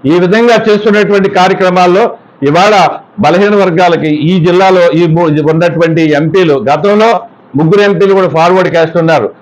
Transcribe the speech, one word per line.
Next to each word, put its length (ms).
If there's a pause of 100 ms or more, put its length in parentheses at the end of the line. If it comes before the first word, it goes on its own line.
ఈ 140
విధంగా 360 (140)
చేస్తున్నటువంటి 600
కార్యక్రమాల్లో 800 (320)
ఇవాళ 440 (320)
బలహీన 360
వర్గాలకి 520
ఈ 380
జిల్లాలో 460
ఈ 160
మూ-, 440
ఉన్నటువంటి 600
ఎంపీలు, 600
గతంలో 500 (340)
ముగ్గురు 260
ఎంపీలు 320
కూడా 160
ఫార్వర్డ్ 400
క్యాస్ట్ 280
ఉన్నారు. 340 (100)